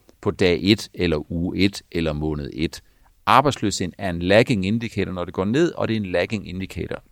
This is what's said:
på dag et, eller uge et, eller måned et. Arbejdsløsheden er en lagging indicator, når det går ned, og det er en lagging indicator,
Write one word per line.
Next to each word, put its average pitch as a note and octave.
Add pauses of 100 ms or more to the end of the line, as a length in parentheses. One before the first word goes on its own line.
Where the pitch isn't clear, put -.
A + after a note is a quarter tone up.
(220)
på G#2
dag F2+
et, G2+
eller D#2+
uge E2+
et, G2 (100)
eller D#2+
måned D2+
et. D#2+ (420)
Arbejdsløsheden G#2+
er G2
en E2+
lagging G2
indicator, G#2
når F2+
det F2
går F#2+
ned, C#3+
og G#2
det A2
er A2
en F#2+
lagging F2
indicator, E2+